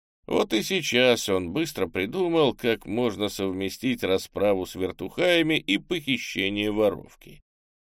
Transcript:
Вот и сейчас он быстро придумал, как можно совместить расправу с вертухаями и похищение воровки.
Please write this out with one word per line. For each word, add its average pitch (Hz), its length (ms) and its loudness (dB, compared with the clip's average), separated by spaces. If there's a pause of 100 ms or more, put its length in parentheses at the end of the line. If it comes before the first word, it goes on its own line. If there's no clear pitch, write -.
(320)
Вот 214 220 2
и 202 80 2
сейчас 123 640 2
он 92 240 0
быстро 131 360 -2
придумал, 151 640 2
как 113 320 -2
можно 104 420 -2
совместить 98 760 -4
расправу 95 600 0
с - 120 -12
вертухаями 156 840 0
и - 180 0
похищение 104 960 -2
воровки. - 720 -2 (500)